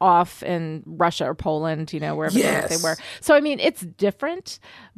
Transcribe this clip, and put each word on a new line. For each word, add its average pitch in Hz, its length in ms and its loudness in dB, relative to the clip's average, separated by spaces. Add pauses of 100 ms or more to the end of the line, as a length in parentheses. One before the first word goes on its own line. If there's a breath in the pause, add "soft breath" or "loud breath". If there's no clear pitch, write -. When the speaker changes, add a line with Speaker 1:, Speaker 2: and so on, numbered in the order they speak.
Speaker 1:
off 175 400 4
in 165 460 -4
Russia 165 380 0
or 143 100 -4
Poland, 156 580 -4
you 160 60 -8
know, 151 160 -4
wherever 156 180 -2
the 240 80 4
heck - 280 0
they 165 60 0
Speaker 2:
Yes. 165 80 -2
Speaker 1:
were. 160 120 0 (260 loud breath)
So, 302 140 6
I 285 60 6
mean, 294 180 -2
it's - 220 0
different, - 760 -4 (400 loud breath)